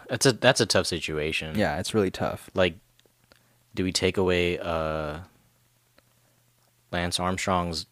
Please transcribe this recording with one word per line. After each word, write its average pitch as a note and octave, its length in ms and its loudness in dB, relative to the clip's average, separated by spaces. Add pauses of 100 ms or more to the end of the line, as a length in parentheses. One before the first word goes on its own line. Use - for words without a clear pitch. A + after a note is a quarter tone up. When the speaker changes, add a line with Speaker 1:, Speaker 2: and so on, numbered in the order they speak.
Speaker 1:
That's - 180 0
a, C3 60 6
that's B2 280 4
a A2 60 4
tough F#2+ 200 2
situation. D#2 720 -4
Speaker 2:
Yeah, D#2+ 200 0
it's - 160 -6
really G2 160 2
tough. - 440 -6
Speaker 1:
Like, F#2 220 2 (1000)
do F#2 100 0
we F#2 80 0
take F#2 240 0
away, F2 420 2
uh, D#2 600 -4 (1700)
Lance F2 280 -2
Armstrong's F2+ 720 0